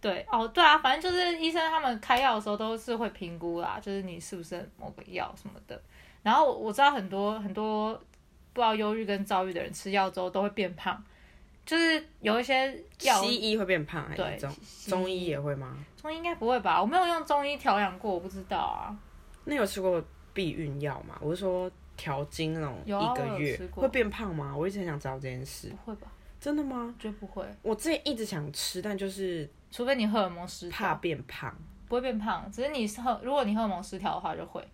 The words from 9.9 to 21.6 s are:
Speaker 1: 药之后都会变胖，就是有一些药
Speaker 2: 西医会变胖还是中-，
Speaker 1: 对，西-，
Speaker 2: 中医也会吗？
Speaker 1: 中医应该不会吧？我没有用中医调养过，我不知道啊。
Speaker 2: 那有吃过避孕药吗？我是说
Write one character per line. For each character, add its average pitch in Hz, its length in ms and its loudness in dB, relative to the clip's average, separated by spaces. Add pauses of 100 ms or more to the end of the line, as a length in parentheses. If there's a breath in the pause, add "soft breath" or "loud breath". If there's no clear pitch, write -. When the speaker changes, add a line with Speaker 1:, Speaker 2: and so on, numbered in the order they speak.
Speaker 1:
药 190 180 4
之 190 80 -6
后 185 100 0
都 190 140 2
会 202 80 2
变 185 240 -2
胖， - 260 -4 (640 soft breath)
就 320 140 2
是 320 260 4 (160)
有 220 200 2
一 - 20 -2
些 262 320 2 (280)
药 226 200 6
Speaker 2:
西 233 100 4
医 220 240 2
会 214 80 2
变 175 220 2
胖 156 220 -6
还 151 80 -6
是 175 240 -2
中-， 139 100 -4
Speaker 1:
对， - 140 -14
西-， - 260 -10
Speaker 2:
中 185 180 2
医 185 180 -2
也 143 140 -2
会 143 140 -2
吗？ 131 220 -8 (240)
Speaker 1:
中 311 120 -8
医 320 40 -6
应 330 80 -8
该 339 100 0
不 226 140 -2
会 247 100 4
吧？ 180 240 4
我 208 40 2
没 294 100 2
有 370 100 6
用 330 180 0
中 285 220 2
医 285 100 -2
调 240 220 4
养 190 220 0
过， 214 120 -2
我 175 60 0
不 180 100 -8
知 190 200 -10
道 185 100 -2
啊。 - 320 -2 (540)
Speaker 2:
那 294 100 -2
有 254 100 2
吃 196 160 -4
过 180 220 2 (300)
避 185 200 -2
孕 143 280 -4
药 143 220 -4
吗？ - 180 -14
我 151 120 -2
是 180 60 -2
说 185 320 -2 (260)